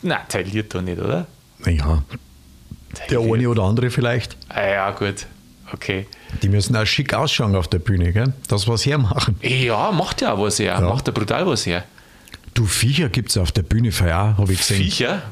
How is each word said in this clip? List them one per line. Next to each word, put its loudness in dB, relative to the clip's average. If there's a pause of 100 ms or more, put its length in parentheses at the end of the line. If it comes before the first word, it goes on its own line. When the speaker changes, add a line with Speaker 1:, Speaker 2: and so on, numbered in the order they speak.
Speaker 1:
Nein, -2 (100)
tailliert -4
doch -4
nicht, -4
oder? -2 (360)
Speaker 2:
Naja, 2 (960)
der -12
Speaker 1:
Tailliert. 2
Speaker 2:
eine 2
oder 2
andere 2
vielleicht. -2 (140)
Speaker 1:
Ah -4
ja, 0
gut. -4 (480)
Okay. -4 (360)
Speaker 2:
Die 2
müssen 2
auch 2
schick 0
ausschauen 2
auf 0
der 0
Bühne, 2
gell? 2 (160)
Das, 0
was 0
hermachen. 2
Speaker 1:
Ja, 2
macht -2
ja 2
auch 0
was 2
her. 2
Speaker 2:
Ja. 2
Speaker 1:
Macht 0
ja 0
brutal 0
was 0
her. 0 (680)
Speaker 2:
Du, 2
Viecher 2
gibt's -2
auf 2
der 0
Bühne 0
für 2
auch, 2
hab 2
ich 0
gesehen. 0
Speaker 1:
Viecher? 0 (100)